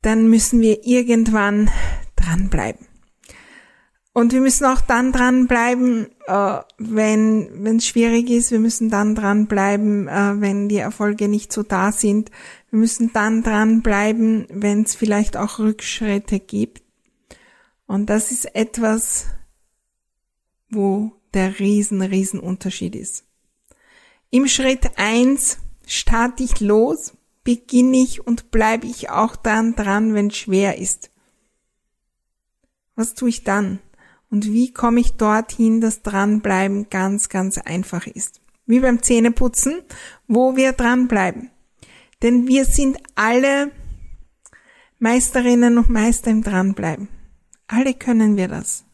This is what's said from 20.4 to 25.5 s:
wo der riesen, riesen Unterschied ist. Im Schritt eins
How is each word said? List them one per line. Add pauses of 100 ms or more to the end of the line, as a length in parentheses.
wo (200)
der
riesen,
riesen
Unterschied
ist. (1040)
Im
Schritt
eins (300)